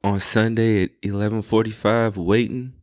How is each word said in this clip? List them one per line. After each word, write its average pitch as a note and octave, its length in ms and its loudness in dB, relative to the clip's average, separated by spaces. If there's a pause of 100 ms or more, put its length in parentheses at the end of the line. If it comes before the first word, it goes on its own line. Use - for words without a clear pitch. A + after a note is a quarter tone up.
on G2+ 160 0
Sunday A2+ 640 2
at - 80 -2 (100)
eleven G#2 400 -4
forty-five A2 760 0
waiting. A2+ 680 -2